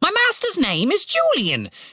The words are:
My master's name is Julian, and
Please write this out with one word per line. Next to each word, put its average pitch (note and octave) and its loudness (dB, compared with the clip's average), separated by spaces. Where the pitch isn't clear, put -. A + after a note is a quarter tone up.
My E4+ 2
master's A#4+ 0
name G#3+ 0
is G#4 0
Julian, C4 0
and G2+ -10